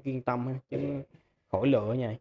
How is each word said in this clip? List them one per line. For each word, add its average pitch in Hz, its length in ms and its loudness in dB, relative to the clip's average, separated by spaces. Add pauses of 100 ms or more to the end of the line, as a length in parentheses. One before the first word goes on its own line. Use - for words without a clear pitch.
cứ 139 60 -2
yên 127 120 -4
tâm 123 240 0
ha, 131 80 -4 (160)
chứ 139 320 -4 (460)
khỏi 98 180 2
lựa 117 280 4
nha. 120 260 -2